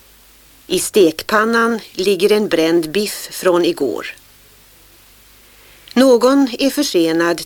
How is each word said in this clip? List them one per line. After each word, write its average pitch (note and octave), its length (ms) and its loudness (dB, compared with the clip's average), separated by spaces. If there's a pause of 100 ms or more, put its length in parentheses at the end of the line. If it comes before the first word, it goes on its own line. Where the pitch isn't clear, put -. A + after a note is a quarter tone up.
(680)
I F#3 120 -2
stekpannan A3 1000 0 (120)
ligger F#3+ 400 0
en G#3+ 160 0
bränd D#3+ 420 0
biff - 400 -6
från F3 340 0
igår. C3+ 500 -4 (1800)
Någon B3+ 540 4 (100)
är C4+ 120 0
försenad E3+ 760 0